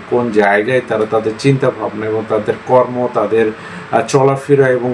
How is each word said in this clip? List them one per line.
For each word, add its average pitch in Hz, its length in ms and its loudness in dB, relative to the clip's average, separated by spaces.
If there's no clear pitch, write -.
কোন 120 220 0
জায়গায় 107 560 2
তারা 110 240 -2
তাদের 110 280 0
চিন্তা 135 300 2
ভাবনা 107 360 -4
এবং 110 240 -2
তাদের 110 240 0
কর্ম, 123 460 2
তাদের, 110 380 0
আহ, 113 160 0
চলাফেরা 135 600 2
এবং 123 240 0